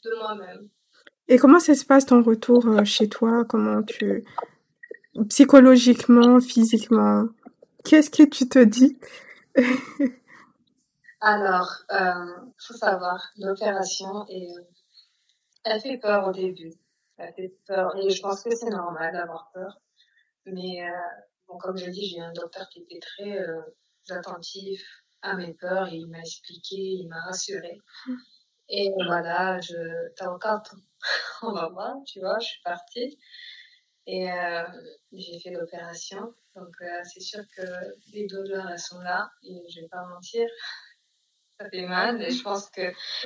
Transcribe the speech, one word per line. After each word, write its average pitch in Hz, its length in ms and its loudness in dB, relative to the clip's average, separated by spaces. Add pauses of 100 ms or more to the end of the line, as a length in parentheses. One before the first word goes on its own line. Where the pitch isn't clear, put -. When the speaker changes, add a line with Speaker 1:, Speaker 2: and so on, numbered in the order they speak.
Speaker 1:
de 226 160 -8
moi-même. 208 500 -12 (580)
Speaker 2:
Et 254 100 8
comment 285 220 10
ça 302 160 4
se - 100 -2
passe 269 200 6
ton 240 180 6
retour, 226 440 4
euh, 208 180 4
chez 208 240 0
toi ? 233 340 0
Comment 214 400 -2
tu, 202 400 -4 (1040)
psychologiquement, 247 1120 10
physiquement, 220 880 2 (560)
qu'est-ce 302 260 6
que - 140 6
tu 285 240 4
te 262 160 4
dis ? 240 340 6 (580)
<laughs> 254 680 0 (1040)
Speaker 1:
Alors, 196 440 2 (220)
euh, 180 340 -2 (340)
faut - 140 -20
savoir, 185 640 -4
l'opération 196 920 -6
est... 185 220 -14 (1120)
elle 220 160 -2
fait 269 180 -8
peur 202 300 0
au 190 60 -2
début. 170 400 -8 (440)
Elle - 160 -18
fait 185 200 -14 (120)
peur, 190 300 -4
et 196 140 -2
je 185 120 -4
pense 196 220 -8
que 233 100 -4
c'est 233 160 -6
normal 170 440 -8
d'avoir 170 400 -12
peur. 185 260 -16 (680)
Mais, 180 400 -12
euh, 175 60 -6 (560)
bon, - 120 -18
comme 190 180 -8
je 180 120 -10
dis, 196 200 -10
j'ai 170 100 -12
un 170 140 -14
docteur 170 340 -14
qui - 140 -20
était - 180 -20
très, 202 400 -12
euh, 165 220 -10 (480)
attentif 190 720 -14 (380)
à 190 160 -8
mes 175 160 -12
peurs, 185 340 -6
et 165 80 -14
il 165 140 -14
m'a 165 100 -16
expliqué, 175 560 -16
il 190 320 -8
m'a 165 140 -14
rassurée. 180 560 -12 (300)
Speaker 2:
Mm. 254 80 -10 (540)
Speaker 1:
Et 202 220 -4 (140)
voilà, 175 560 -4
je, 175 160 -14 (400)
t'as 190 120 -12
encore 208 340 -6
ton, - 120 -20 (240)
<laughs> - 480 -8
on 208 60 -8
va 165 160 -8
voir, 208 260 -12 (100)
tu - 140 -20
vois, 202 200 -6
je 240 80 -8
suis - 160 -16
partie. - 540 -12 (880)
Et, 185 220 -8
euh, 175 340 -8 (500)
j'ai 170 260 -18
fait 180 120 -18
l'opération. 170 680 -14 (380)
Donc, 170 240 -20
euh, 175 240 -12
c'est 185 160 -20
sûr 208 220 -14 (120)
que 190 60 -16 (500)
les 208 160 -10
douleurs, 190 420 -10
elles 175 100 -12
sont 180 200 -16
là, 180 300 -6 (140)
et 180 180 -20 (120)
je 165 60 -20
vais 165 80 -20
pas 180 200 -16
mentir, 180 380 -6 (1120)
ça 196 100 -16
fait 185 160 -10
mal. 214 360 -4
Et 247 100 -6
je 247 120 -6
pense 196 260 -8
que 180 220 -8 (340)